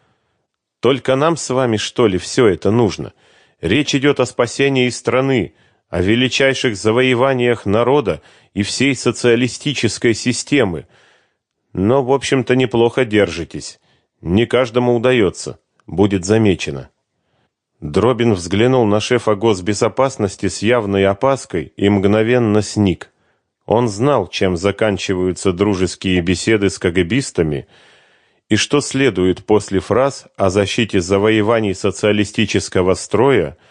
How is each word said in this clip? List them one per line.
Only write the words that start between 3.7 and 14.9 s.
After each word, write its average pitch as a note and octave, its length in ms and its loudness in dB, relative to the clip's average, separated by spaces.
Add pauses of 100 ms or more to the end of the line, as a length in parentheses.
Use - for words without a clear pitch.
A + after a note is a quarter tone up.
идет C#3 240 0
о - 60 2
спасении B2+ 640 0
страны, A#2+ 640 -2 (340)
о E2+ 140 -4
величайших B2 760 0
завоеваниях B2 880 0
народа A2+ 540 0 (320)
и G2 100 -4
всей C3 340 -2
социалистической A#2+ 1160 0
системы. A2 720 -2 (880)
Но, A2 300 2
в B2 100 0
общем-то, B2+ 440 0
неплохо A#2+ 480 2
держитесь. F2 760 -2 (400)
Не G2+ 260 0
каждому A#2+ 500 0